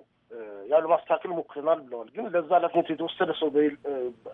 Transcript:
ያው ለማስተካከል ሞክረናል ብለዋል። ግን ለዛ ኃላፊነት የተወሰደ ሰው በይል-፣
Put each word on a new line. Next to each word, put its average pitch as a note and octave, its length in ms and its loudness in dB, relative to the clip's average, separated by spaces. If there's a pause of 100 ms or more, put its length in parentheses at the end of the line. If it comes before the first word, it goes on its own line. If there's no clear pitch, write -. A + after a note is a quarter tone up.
(640)
ያው D3 160 4
ለማስተካከል E3 500 0
ሞክረናል D#3+ 500 -2
ብለዋል። A#2+ 280 -10
ግን A3+ 180 -8
ለዛ E3+ 240 -2
ኃላፊነት E3+ 380 4
የተወሰደ E3 460 -2
ሰው D#3 160 -2
በይል-፣ D3 260 4 (580)